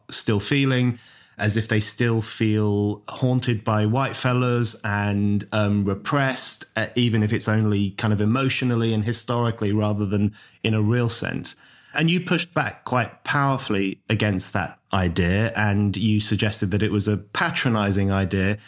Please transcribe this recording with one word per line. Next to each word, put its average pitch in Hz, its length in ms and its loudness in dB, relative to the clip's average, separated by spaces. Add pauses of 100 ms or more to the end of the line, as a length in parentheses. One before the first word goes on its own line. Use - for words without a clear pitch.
still 107 300 -2
feeling, 127 580 0 (400)
as 104 200 0
if 110 100 -2
they 110 120 2
still 113 440 0
feel 104 840 0
haunted 127 560 0
by 107 220 2
white 127 300 0
fellas 123 680 0
and, 101 680 0
um, 104 340 2
repressed, 127 800 -2 (100)
uh, 110 200 -2
even 117 260 2
if 107 100 2
it's 110 160 -2
only 104 440 2
kind 107 220 0
of 104 80 0
emotionally 117 760 0
and 107 80 0
historically 113 680 -2
rather 104 360 0
than 101 260 0 (300)
in 110 100 0
a 110 80 0
real 117 280 0
sense. - 460 -6 (380)
And 165 180 2
you 180 100 0
pushed 175 320 -2
back 127 320 -4
quite - 380 -2
powerfully 127 840 0
against 104 460 0
that 90 240 -4 (160)
idea, 92 640 2
and 104 420 2
you 107 220 2
suggested 104 500 0
that 101 140 0
it 101 80 0
was 98 160 0
a 104 100 2
patronizing 104 920 0
idea. 98 560 0